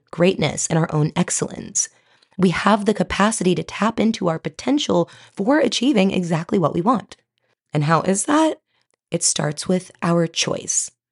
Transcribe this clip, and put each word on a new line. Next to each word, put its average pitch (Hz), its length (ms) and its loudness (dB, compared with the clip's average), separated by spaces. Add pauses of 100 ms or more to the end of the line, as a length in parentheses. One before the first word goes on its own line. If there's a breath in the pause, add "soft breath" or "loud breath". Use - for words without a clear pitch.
(120)
greatness - 560 0
and 165 120 2
our 160 140 0
own 151 220 0
excellence. - 760 -4 (480 soft breath)
We 185 120 4
have 202 360 2
the 208 80 2
capacity 185 640 0
to 165 80 -4
tap - 360 -4
into 214 300 0
our 160 100 -2
potential 185 680 -2 (240 loud breath)
for 262 260 2
achieving 233 520 2
exactly 175 460 -2
what 151 160 2
we 170 80 0
want. 208 360 -2 (560)
And 151 100 0
how 156 180 2
is 190 240 0
that? 294 360 2 (500)
It 175 120 -2
starts - 440 -2
with 180 240 -2 (100)
our 170 260 2
choice. - 640 -4 (200)